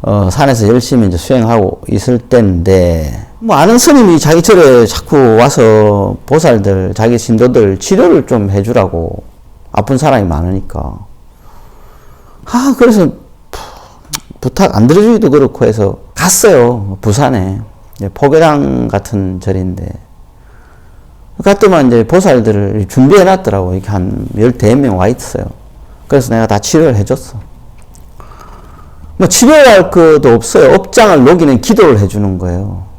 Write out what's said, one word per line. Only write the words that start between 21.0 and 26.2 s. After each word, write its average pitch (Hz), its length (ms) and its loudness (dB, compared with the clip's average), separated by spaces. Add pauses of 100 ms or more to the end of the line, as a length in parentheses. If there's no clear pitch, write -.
갔더만 190 440 2
이제 117 200 2
보살들을 110 800 0
준비해놨더라고. 139 880 0
이렇게 92 160 -8
한 101 380 -6 (100)
열대 110 380 0
명 107 240 -2
와 92 100 0
있어요. - 380 -8 (640)
그래서 131 200 0